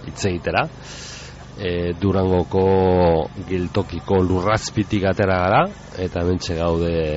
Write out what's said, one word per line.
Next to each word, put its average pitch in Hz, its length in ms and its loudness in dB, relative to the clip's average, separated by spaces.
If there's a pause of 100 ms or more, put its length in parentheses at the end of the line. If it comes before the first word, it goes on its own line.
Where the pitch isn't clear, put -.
hitz 78 180 -6
egitera. 90 380 0 (960)
Eh, 87 400 -2
Durangoko 95 640 2 (840)
geltokiko 90 800 -2
lurrazpitik 95 800 0
atera 95 320 2
gara, 95 220 4 (400)
eta 87 240 -2
hementxe 87 340 0
gaude 85 380 0 (220)